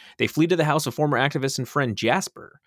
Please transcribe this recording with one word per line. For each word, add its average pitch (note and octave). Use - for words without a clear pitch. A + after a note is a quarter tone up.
They A#2+
flee D#3
to F3
the E3
house D3+
of A#2+
former D3
activist C3+
and B2+
friend B2+
Jasper. -